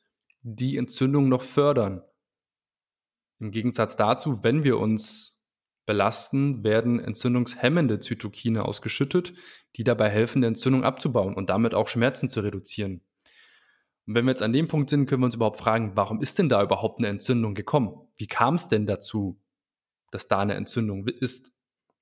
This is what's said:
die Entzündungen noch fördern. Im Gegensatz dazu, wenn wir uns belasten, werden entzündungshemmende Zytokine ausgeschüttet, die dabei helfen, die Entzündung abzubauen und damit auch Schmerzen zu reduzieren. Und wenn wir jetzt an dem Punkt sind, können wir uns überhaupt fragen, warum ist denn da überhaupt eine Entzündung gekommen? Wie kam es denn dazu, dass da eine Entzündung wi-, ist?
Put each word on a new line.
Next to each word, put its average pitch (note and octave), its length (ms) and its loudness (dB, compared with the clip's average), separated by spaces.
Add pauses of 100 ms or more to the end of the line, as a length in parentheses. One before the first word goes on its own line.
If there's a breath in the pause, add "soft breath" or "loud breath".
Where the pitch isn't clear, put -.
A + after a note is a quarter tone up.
(420)
die A#2+ 340 -6
Entzündungen C3+ 540 2
noch B2+ 140 2
fördern. A#2+ 580 2 (1400)
Im A2 120 -8
Gegensatz A2 440 -2
dazu, A2+ 480 0
wenn C3+ 200 4
wir A#2+ 160 4
uns - 640 -4 (400)
belasten, A2 800 0
werden A2+ 360 2
entzündungshemmende B2 1000 0
Zytokine A2 680 -4
ausgeschüttet, C#3 680 -2 (420 loud breath)
die A#2 80 -6
dabei G#2+ 260 2
helfen, A2+ 320 2
die A#2+ 60 4
Entzündung C3 360 2
abzubauen A#2+ 520 0
und F#2+ 140 -6
damit A2 240 2
auch G2+ 140 2
Schmerzen B2+ 400 0
zu A2+ 140 -4
reduzieren. G2 600 -6 (1080 soft breath)
Und G#2+ 80 -4
wenn A#2 100 4
wir C3 60 4
jetzt B2+ 100 -2
an A2+ 120 2
dem D#3 140 2
Punkt D3 220 0
sind, C#3+ 180 2
können C3 140 0
wir B2+ 60 4
uns A#2 80 -2
überhaupt A2 220 0
fragen, A2+ 380 0
warum G#2+ 260 0
ist - 180 -4
denn E3+ 100 4
da G#2 140 4
überhaupt G#2 380 0
eine A2 80 0
Entzündung A2 440 -2
gekommen? G#2+ 540 -2 (100)
Wie G#2+ 100 -10
kam C3 280 2
es - 120 -4
denn G#2+ 200 0
dazu, G2+ 520 -4 (720)
dass - 160 -10
da G2 120 2
eine G2+ 160 2
Entzündung G#2 500 -4
wi-, A#2 60 -2
ist? - 400 -8 (500)